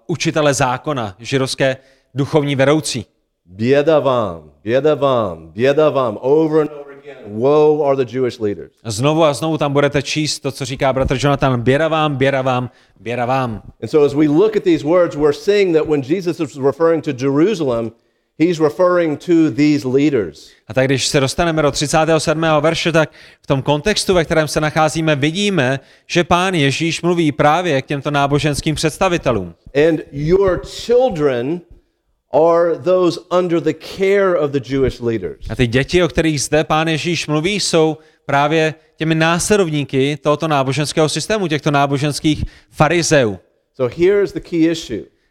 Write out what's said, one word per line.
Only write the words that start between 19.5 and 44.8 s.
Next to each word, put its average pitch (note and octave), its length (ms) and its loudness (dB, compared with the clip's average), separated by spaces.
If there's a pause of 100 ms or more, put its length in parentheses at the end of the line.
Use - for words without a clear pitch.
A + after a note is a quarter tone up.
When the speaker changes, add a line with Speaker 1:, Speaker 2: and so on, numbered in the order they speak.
Speaker 2:
these C#3+ 320 2
leaders. B2+ 640 0 (180)
Speaker 1:
A A2+ 60 -14
tak C3 120 2
když C3 220 -2
se D3+ 120 0
dostaneme D#3 420 0
do C#3+ 100 2
třicátého D#3 480 0
sedmého D#3 420 0
verše, E3 300 0
tak D#3 200 2 (300)
v - 60 -16
tom C3+ 140 0
kontextu, D#3 520 0
ve E3+ 120 2
kterém D#3+ 220 0
se D#3 140 -4
nacházíme, D#3 540 0
vidíme, D#3 640 0 (280)
že F3 160 0
Pán F3+ 300 0
Ježíš D3+ 480 0
mluví E3+ 300 0
právě D3+ 500 2
k - 40 -20
těmto D3 260 -6
náboženským C#3+ 640 0
představitelům. C#3+ 800 -2 (340)
Speaker 2:
And E3 140 0 (100)
your F3 540 0
children E3+ 960 0 (720)
are E3+ 440 4
those F3 420 2 (120)
under F3 300 0
the D3+ 120 0
care F#3+ 640 0
of D3 140 -2
the C#3 100 -2 (120)
Jewish C3+ 260 0
leaders. G#2+ 500 -6
Speaker 1:
A A2+ 60 -6
ty B2+ 120 -4
děti, C3+ 360 0
o E3 40 0
kterých D#3+ 340 -2
zde D3+ 220 0
Pán D#3 240 -2
Ježíš D#3+ 400 -4
mluví, D#3 320 -2
jsou D#3+ 380 0 (280)
právě D3+ 480 0 (220)
těmi D#3+ 200 -2
následovníky D#3+ 1080 0
tohoto D3+ 260 0
náboženského C#3+ 600 0
systému, G3 380 -4
těchto D3 240 -2
náboženských C#3+ 720 0 (260)
farizeů. D3 720 2 (340)
Speaker 2:
So B2 300 -4
here G3+ 200 4
is F#3 100 -4
the D#3+ 60 -10
key E3 320 0
issue. A2+ 320 -8 (280)